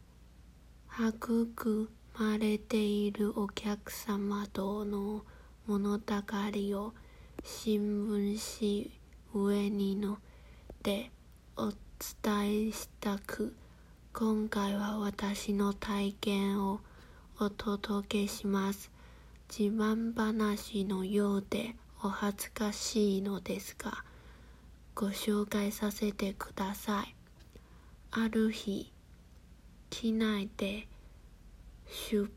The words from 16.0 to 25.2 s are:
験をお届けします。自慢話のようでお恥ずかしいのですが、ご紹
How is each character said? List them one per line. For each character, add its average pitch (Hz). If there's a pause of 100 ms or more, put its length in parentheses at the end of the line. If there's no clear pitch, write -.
験 196
を 196 (600)
お 208
届 202
け -
し -
ま 196
す。 - (600)
自 -
慢 220
話 214
の 190
よ 202
う 196
で 226 (260)
お 208
恥 202
ず -
か 208
し 208
い 190
の 196
で -
す -
が、 - (880)
ご 202
紹 208